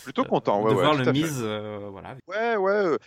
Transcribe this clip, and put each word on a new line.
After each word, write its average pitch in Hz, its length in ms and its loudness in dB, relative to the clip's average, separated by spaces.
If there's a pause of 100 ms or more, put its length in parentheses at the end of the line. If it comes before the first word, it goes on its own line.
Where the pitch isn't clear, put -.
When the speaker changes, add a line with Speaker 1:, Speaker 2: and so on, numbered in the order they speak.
Speaker 1:
Plutôt 240 200 -2
content, 113 380 0
ouais, 110 80 4
Speaker 2:
de 107 60 6
Speaker 1:
ouais, 92 80 4
Speaker 2:
voir 151 80 6
Speaker 1:
tout 151 80 2
Speaker 2:
le 123 100 0
Speaker 1:
à 127 40 4
fait. 139 60 2
Speaker 2:
Miz, 151 220 -2
euh, 107 480 -6
voilà. 95 260 -14 (120)
Speaker 1:
Ouais, 226 280 -2
ouais, 196 160 2
euh, 190 340 2